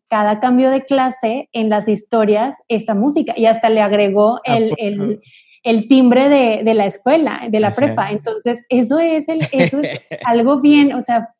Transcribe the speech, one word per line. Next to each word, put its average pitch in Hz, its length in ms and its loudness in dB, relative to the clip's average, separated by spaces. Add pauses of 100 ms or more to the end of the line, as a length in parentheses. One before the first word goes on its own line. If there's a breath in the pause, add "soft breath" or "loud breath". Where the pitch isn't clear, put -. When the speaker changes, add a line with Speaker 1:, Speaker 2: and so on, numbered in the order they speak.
Speaker 1:
cada 214 300 0
cambio 254 300 2
de 269 160 0
clase 254 680 -2
en 220 160 -2
las 208 200 0
historias 214 640 0 (120)
esa 220 260 -4
música 277 420 -2
y 226 100 0
hasta 226 240 2
le 220 120 2
agregó 208 640 0
Speaker 2:
¿A 240 120 0
Speaker 1:
el, 226 120 0
Speaker 2:
poco? 226 120 -6
Speaker 1:
el, 208 400 -6 (420 soft breath)
el 226 260 0
timbre 262 400 4
de, 240 340 2
de 226 120 2
la 202 100 2
escuela, 254 640 -2
de 214 100 -2
la 208 100 0
Speaker 2:
Ajá. - 60 -6
Speaker 1:
prepa. 220 360 -2
Entonces, 226 580 -6
eso 254 300 0
es 320 280 -2
el, 320 120 -4 (120)
eso 269 300 0
es 143 180 -8 (120)
Speaker 2:
<laughs> - 140 -12
Speaker 1:
algo 247 360 2
bien, 285 320 4
o 247 80 -6
sea, 233 380 -4